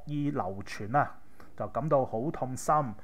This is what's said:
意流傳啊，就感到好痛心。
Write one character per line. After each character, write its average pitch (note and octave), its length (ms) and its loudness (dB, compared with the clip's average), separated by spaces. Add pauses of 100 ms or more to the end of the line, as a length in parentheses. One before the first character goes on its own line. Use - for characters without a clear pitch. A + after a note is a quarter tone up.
意 D3 260 0
流 G2 340 -2
傳 A2 320 -2
啊， C3 180 2 (400)
就 G#2+ 140 -4
感 B2+ 180 0
到 C#3 180 6
好 A#2+ 240 -2
痛 B2+ 260 -4
心。 D3 380 2 (100)